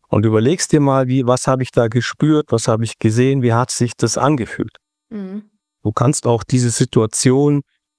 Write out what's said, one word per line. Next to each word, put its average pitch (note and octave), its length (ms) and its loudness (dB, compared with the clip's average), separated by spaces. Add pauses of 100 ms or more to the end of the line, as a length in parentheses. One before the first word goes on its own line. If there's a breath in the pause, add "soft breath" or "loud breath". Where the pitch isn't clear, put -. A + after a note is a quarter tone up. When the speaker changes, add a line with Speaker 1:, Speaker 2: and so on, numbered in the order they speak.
Speaker 1:
und G#2 160 2
überlegst A2+ 480 2
dir D3+ 80 4
mal, C3+ 260 2
wie, B2+ 180 0
was B2 220 0
habe C3 160 0
ich - 80 -6
da A#2+ 160 2
gespürt, D3+ 600 0
was A#2 180 -2
habe A2+ 160 0
ich - 160 -8
gesehen, B2+ 420 2
wie A#2+ 120 2
hat A#2+ 180 0
sich A#2+ 240 -2
das - 220 -2
angefühlt? C3 600 -2 (320)
Speaker 2:
Mhm. G3+ 400 -12 (340)
Speaker 1:
Du G#2+ 80 -2
kannst - 360 -2
auch A#2 160 0
diese B2 280 0
Situation, C3 880 0 (380)